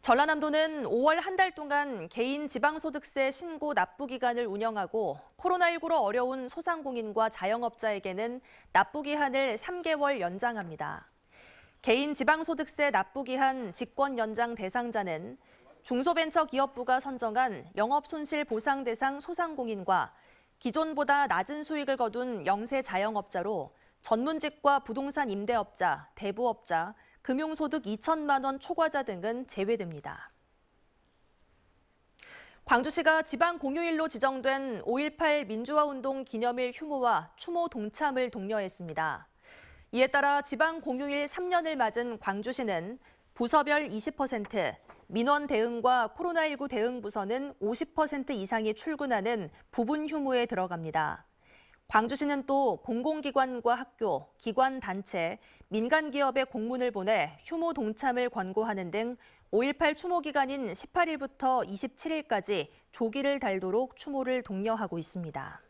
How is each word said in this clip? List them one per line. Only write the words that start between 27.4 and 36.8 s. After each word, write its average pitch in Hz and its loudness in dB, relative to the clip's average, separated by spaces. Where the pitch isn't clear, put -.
이천만 277 0
원 269 -2
초과자 311 0
등은 226 -4
제외됩니다. 196 -4
광주시가 311 4
지방 330 2
공휴일로 320 0
지정된 269 0
오일팔 294 0
민주화운동 269 -2
기념일 240 -2
휴무와 247 0